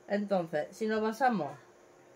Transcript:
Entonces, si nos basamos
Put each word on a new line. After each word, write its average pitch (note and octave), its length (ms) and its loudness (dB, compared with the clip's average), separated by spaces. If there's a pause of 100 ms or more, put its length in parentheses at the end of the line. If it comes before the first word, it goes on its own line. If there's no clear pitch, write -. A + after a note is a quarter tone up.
Entonces, F#3+ 640 0
si A3 160 -4
nos G#3+ 140 0
basamos A3 500 2 (640)